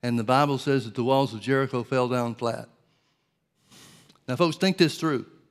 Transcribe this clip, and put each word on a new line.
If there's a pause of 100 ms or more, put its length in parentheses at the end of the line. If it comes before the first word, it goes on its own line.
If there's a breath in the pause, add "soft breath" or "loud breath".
And
the
Bible
says
that
the
walls
of
Jericho
fell
down
flat. (1600 loud breath)
Now,
folks,
think
this
through. (240)